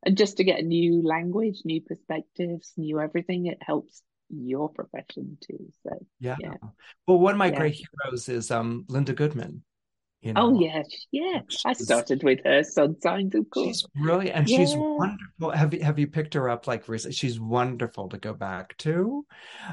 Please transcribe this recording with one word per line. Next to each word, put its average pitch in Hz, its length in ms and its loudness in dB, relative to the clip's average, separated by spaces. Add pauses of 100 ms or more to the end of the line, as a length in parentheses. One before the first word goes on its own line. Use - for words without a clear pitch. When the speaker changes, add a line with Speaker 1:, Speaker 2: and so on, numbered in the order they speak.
Speaker 1:
and 196 140 6
just 196 180 4
to 190 80 4
get 185 160 4
a - 20 -2
new 170 400 4
language, 180 600 0
new 160 160 -2
perspectives, 165 960 -8
new 156 240 -2
everything, 175 460 -2
it - 160 -6
helps - 400 -6 (260)
your 135 400 -4
profession 139 720 -12
too. - 320 -16 (120)
So, - 200 -10 (160)
Speaker 2:
Yeah. 123 180 -6
Speaker 1:
yeah. - 160 -10 (540)
Speaker 2:
Well, 180 100 8
one 190 140 6
of 202 60 2
my 196 120 4
Speaker 1:
Yeah. 143 80 -2
Speaker 2:
great 151 160 2 (300)
heroes 127 240 -6
is, 117 220 -4
um, 117 380 -2
Linda 135 240 0
Goodman, 147 500 -2 (600)
you 110 120 -6
Speaker 1:
Oh, 226 160 6
Speaker 2:
know. 233 100 6
Speaker 1:
yes. 156 280 0 (240)
Yeah. 320 300 -2 (220)
I - 100 0
Speaker 2:
She's 120 100 -8
Speaker 1:
started 120 400 0
with 131 200 4
her, 139 200 4
Sun 151 360 0
Signs, 190 360 -2
of 214 140 0
course. 254 180 0
Speaker 2:
She's - 260 -4
brilliant. 170 420 0
And 151 120 4
she's 262 240 6
Speaker 1:
Yeah. 294 80 0
Speaker 2:
wonderful. 208 680 -4
Have 156 240 2
you, 170 100 -6
have 147 160 2
you 147 80 2
picked 151 260 -6
her 131 140 0
up, 120 180 -4
like, 117 220 -6
recently? 113 260 -8
She's 120 240 -4
wonderful 117 680 -2
to 98 100 -12
go 107 160 -10
back 95 440 -10
to. 202 460 -2 (480)